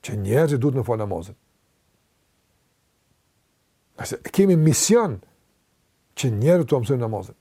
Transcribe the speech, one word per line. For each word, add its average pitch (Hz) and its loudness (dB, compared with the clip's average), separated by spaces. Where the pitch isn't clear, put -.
që - -8
njerëzit 127 0
duhet 135 0
me 110 -4
fal 113 -2
namazin. 87 -8
Qase - -8
kemi 190 4
mision 156 2
që 127 -2
njerëzit 147 2
të 131 0
mësojnë 120 -2
namazin. 104 -8